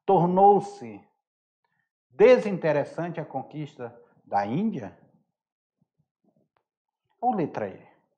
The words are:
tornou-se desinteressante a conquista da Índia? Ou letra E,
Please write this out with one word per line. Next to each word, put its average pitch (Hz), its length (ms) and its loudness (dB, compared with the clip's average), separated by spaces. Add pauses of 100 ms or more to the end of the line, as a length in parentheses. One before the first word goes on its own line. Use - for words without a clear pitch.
tornou-se 180 960 2 (1080)
desinteressante 170 1080 2
a 151 60 -10
conquista 135 760 -14 (260)
da 101 200 -4
Índia? 131 540 -6 (2250)
Ou 240 140 -2
letra 135 340 -6
E, - 200 -20 (300)